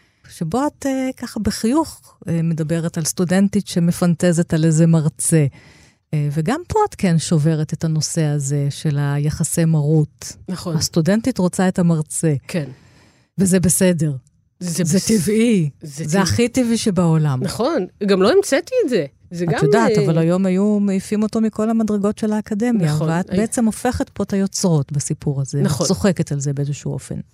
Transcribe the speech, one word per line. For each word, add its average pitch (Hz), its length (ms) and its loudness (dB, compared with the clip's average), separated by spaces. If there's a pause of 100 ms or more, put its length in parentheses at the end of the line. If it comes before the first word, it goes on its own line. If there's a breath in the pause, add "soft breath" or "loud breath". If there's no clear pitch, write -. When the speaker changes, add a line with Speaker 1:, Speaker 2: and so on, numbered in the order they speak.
(280 soft breath)
Speaker 1:
שבו 175 380 -6
את, 294 200 -8
אה, 262 300 -2
ככה - 240 -10
בחיוך, 233 720 -2 (140)
אה, 165 140 -2
מדברת 165 560 -2
על 160 60 -4
סטודנטית 190 640 0
שמפנטזת 175 880 0
על 160 100 2
איזה 165 220 4
מרצה. 160 600 2 (680 loud breath)
אה, 147 180 -2
וגם 160 360 -2
פה 427 100 0 (100)
את - 60 -16
כן 170 240 2
שוברת 156 540 0
את 165 120 -4
הנושא 160 380 -2
הזה 147 480 -2
של 143 300 -2
היחסי 147 640 -2
מרות. 156 680 0 (160)
Speaker 2:
נכון. 175 280 -6
Speaker 1:
הסטודנטית 190 640 0
רוצה 185 300 0
את 185 100 -2
המרצה. 165 560 0 (140)
Speaker 2:
כן. 147 200 -6 (720 soft breath)
Speaker 1:
וזה 185 220 2
בסדר. 170 520 2 (480)
Speaker 2:
זה 175 240 -4
Speaker 1:
זה 170 140 0
Speaker 2:
בס-, - 100 0
Speaker 1:
טבעי. 214 640 2 (120)
Speaker 2:
זה 151 220 -12
Speaker 1:
זה 156 60 -6
Speaker 2:
טבעי. 165 120 2
Speaker 1:
הכי 233 260 0
טבעי 240 300 0
שבעולם. 160 640 2
Speaker 2:
נכון. 220 440 -2 (200)
גם 190 160 2
לא 214 100 4
המצאתי 359 420 0 (100)
את 285 60 -2
זה. 190 140 0 (260)
זה 175 140 -6
Speaker 1:
את 170 60 0
Speaker 2:
גם, - 120 0
Speaker 1:
יודעת, 226 360 4
Speaker 2:
אה, 151 60 4
Speaker 1:
אבל 156 140 2
היום 175 280 2
היו 202 340 2
מעיפים 202 420 -2
אותו 214 180 -2
מכל 220 300 0
המדרגות 214 480 0
של 214 140 -2
האקדמיה, 214 640 0
Speaker 2:
נכון. 156 140 0
Speaker 1:
ואת 165 220 -2
Speaker 2:
הי- 185 60 -2
Speaker 1:
בעצם 226 280 0
הופכת 247 440 -2
פה - 140 -8
את 202 100 -4
היוצרות 190 600 0
בסיפור 143 480 -4
הזה. 139 220 -4
Speaker 2:
נכון. - 220 0
Speaker 1:
את - 40 2
צוחקת 185 440 0
על 143 80 -4
זה 143 120 -4
באיזשהו 143 400 -6
אופן. - 220 -10 (180)